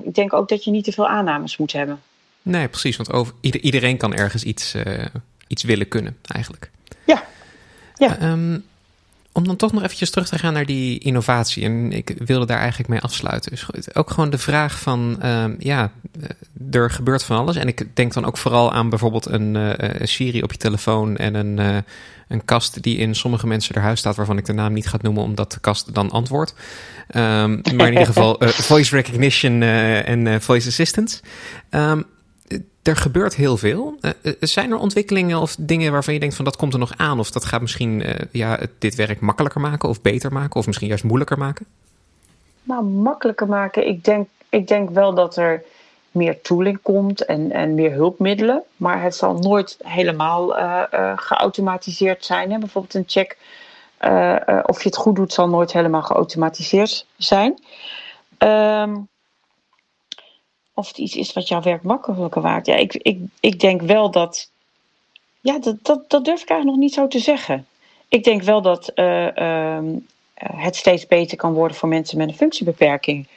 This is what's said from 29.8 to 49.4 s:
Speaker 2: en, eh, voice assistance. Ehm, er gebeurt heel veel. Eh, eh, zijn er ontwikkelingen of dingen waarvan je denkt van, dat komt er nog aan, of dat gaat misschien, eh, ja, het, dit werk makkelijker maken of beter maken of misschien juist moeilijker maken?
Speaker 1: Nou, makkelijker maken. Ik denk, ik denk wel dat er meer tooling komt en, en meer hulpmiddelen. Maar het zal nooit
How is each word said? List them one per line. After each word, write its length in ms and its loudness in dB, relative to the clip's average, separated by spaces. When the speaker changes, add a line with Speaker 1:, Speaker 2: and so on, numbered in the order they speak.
Speaker 2:
en, 180 2
eh, 140 2
voice 280 2
assistance. 520 0
Ehm, 320 2
er 140 2
gebeurt 380 0
heel 220 2
veel. 440 -2
Eh, 100 -2
eh, 180 -2
zijn 300 0
er 80 0
ontwikkelingen 600 0
of 180 -2
dingen 340 0
waarvan 220 0
je 60 -2
denkt 140 -2
van, 100 -4
dat 120 -2
komt 160 -2
er 60 0
nog 180 -2
aan, 220 0
of 120 -2
dat 140 -4
gaat 160 -2
misschien, 420 -2
eh, 300 -4
ja, 260 0
het, 200 -6
dit 160 0
werk 260 -2
makkelijker 400 0
maken 280 -2
of 140 -4
beter 300 0
maken 240 -4
of 100 -2
misschien 220 -4
juist 160 -2
moeilijker 340 0
maken? 280 -6
Speaker 1:
Nou, 220 -4
makkelijker 600 0
maken. 400 0
Ik 180 -4
denk, 240 2
ik 200 0
denk 220 2
wel 240 4
dat 220 2
er 260 2
meer 300 0
tooling 420 2
komt 420 2
en, 280 -2
en 220 0
meer 180 4
hulpmiddelen. 680 2
Maar 260 0
het 120 -2
zal 240 0
nooit 460 2